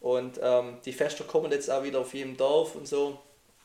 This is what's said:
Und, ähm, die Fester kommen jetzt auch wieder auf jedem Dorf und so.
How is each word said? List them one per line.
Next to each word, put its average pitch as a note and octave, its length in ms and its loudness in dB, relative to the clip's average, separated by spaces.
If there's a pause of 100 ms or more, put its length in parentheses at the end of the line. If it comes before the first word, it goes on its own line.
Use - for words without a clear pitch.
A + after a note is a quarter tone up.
Und, B2+ 420 0
ähm, B2 400 2
die C3 80 -8
Fester D3 320 -2
kommen D#3 300 0
jetzt C#3+ 180 0
auch C3+ 100 2
wieder C3+ 200 -2
auf B2 120 -8
jedem C3 220 -8
Dorf C#3+ 400 4
und D3 100 -12
so. C#3+ 320 -2 (480)